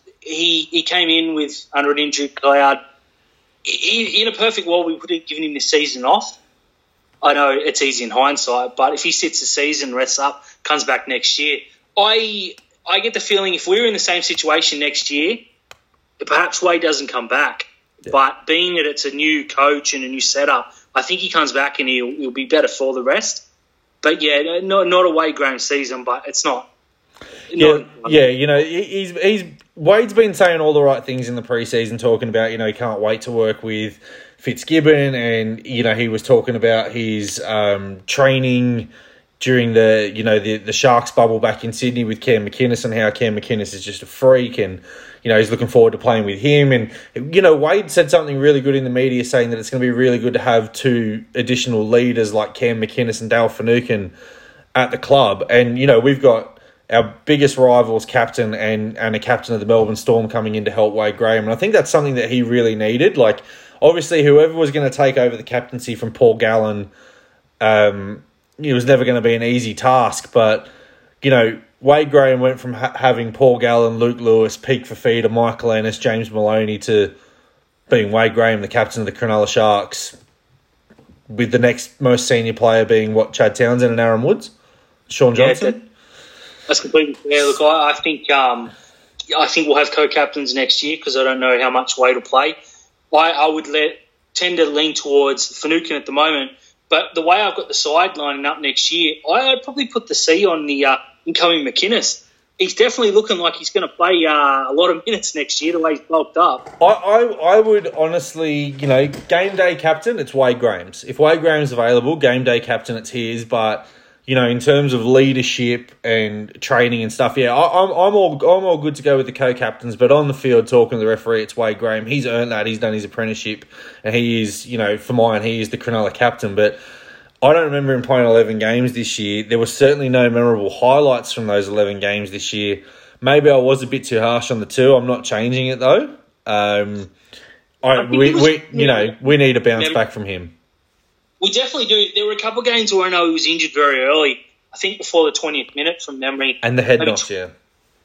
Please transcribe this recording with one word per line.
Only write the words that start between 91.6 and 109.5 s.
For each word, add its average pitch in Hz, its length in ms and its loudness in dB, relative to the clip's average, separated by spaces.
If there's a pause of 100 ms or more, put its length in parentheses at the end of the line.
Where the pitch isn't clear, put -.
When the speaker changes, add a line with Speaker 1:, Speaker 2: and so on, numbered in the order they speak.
Speaker 1:
how 127 80 0
much 127 300 -2
Wade 127 160 4
will 120 80 -6
play. 151 320 0 (580)
I, 160 180 4
I 151 160 2
would 156 220 -2
let, 151 300 -2 (340)
tend 180 240 -4
to 165 80 4
lean 147 300 0
towards 139 640 0
Finucane 160 400 -4
at - 80 -12
the 143 60 -10
moment, 143 400 -2 (360)
but 160 260 -2
the 165 60 -2
way 180 220 2
I've 208 140 -4
got - 120 -8
the 147 60 -6
side 156 420 0
lining 143 300 -6
up 147 160 -6
next 135 280 -2
year, 160 260 -2 (140)
I, 262 200 0
I'd 262 120 -2
probably 269 260 -8
put - 180 -8
the - 80 -8
C 175 320 2
on 160 180 -2
the, 139 220 -2
uh, 135 100 2 (300)
incoming 165 380 0
McInnes. 190 580 -4 (360)
He's 185 160 -4
definitely 233 380 2
looking 214 260 2
like 170 180 -4
he's - 140 -10
gonna 185 180 -2
play, 175 380 2
uh, 151 80 2
a 139 400 0
lot 180 160 2
of 165 160 -4
minutes 220 280 -6
next 147 280 -6
year, 165 100 -2
the 170 80 -4
way 160 120 0
he's 143 80 -6
bulked 156 360 -2
up. 151 320 0 (140)
Speaker 2:
I, 170 40 8
I, 208 360 4 (340)
I 220 40 8
would 214 280 2
honestly, 156 760 -4
you 139 220 -8
know, 135 200 4
game 180 500 -2